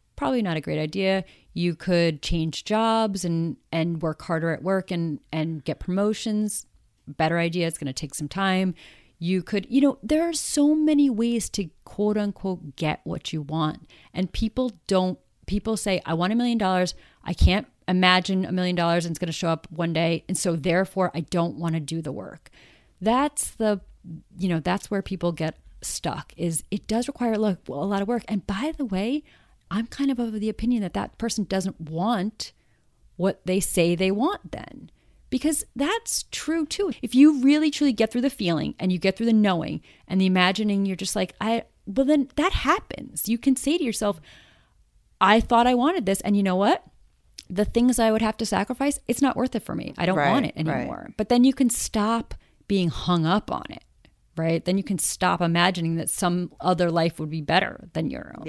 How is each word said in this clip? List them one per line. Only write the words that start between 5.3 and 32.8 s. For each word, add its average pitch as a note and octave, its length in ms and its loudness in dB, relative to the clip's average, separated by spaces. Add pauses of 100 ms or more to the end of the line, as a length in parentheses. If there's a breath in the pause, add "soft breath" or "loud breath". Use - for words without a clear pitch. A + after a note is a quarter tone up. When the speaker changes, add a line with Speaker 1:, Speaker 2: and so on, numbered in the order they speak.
Speaker 1:
and D#3+ 300 -2
get - 160 -4
promotions. G#3 880 -2 (400)
Better D#3+ 320 0
idea. E3+ 300 0
It's D#3+ 100 -6
gonna C#3 160 -4
take - 200 -8
some D3 140 -6
time. F#3+ 460 0 (440 loud breath)
You F3+ 240 -2
could, G3+ 280 -4
you C4 100 2
know, C#4 220 4
there D#4 260 2
are E4 60 -2
so D4 400 2
many D4+ 340 4
ways A#3 420 0
to F#3 200 -6 (140)
quote G#3 340 -2
unquote F#3+ 580 -4
get D3+ 280 -2
what - 280 -6
you D#3 100 -4
want. D#3 460 -4 (240 soft breath)
And F#3 200 -4
people A#3+ 400 -2 (160)
don't, F#3 300 2 (280)
people G#3 320 -2
say, F#3+ 260 -2
"I - 100 -4
want F3+ 200 0
a - 20 0
million A#3+ 220 0
dollars. F#3 360 0 (300 soft breath)
I - 80 -6
can't F#3 340 4 (200)
imagine F#3 580 4
a - 80 -4
million F3+ 240 0
dollars E3+ 300 0
and E3 60 -4
it's D3+ 60 -6
gonna E3 140 -4
show E3+ 160 -4
up E3 220 -2
one E3+ 240 -2
day. E3 340 0
And F#3 80 -4
so E3+ 200 0
therefore F#3 580 0
I E3 60 -2
don't E3+ 360 -2
wanna E3 240 -2
do D#3+ 220 -6
the C#3 100 -6
work." - 380 -12 (500 soft breath)
That's B3+ 520 0
the, G#3 280 0 (560)
you F#3 120 -2
know, E3 120 2
that's F3+ 300 -2
where G3 100 -2
people F3 320 -4
get D#3+ 240 -4 (240)
stuck, - 560 -8
is E3 340 -4
it - 180 -4
does A#3 200 0
require A#3+ 260 -2
a G#3 40 0
lo-, G#3 180 0 (120)
a - 40 -8
lot G3 300 -2
of G3 60 -2
work. A#3 200 -2
And G3+ 180 -4
by A3+ 300 -4
the C#4+ 80 -4
way, A3 380 -2 (480 soft breath)
I'm A3+ 160 -2
kind C#4 240 -2
of B3 80 -2
of A3 220 -4
the G#3+ 100 -2
opinion A3+ 320 -2
that F3+ 120 -6
that - 220 -6
person A3+ 280 -4
doesn't F#3+ 360 -4
want F3+ 720 -4 (640)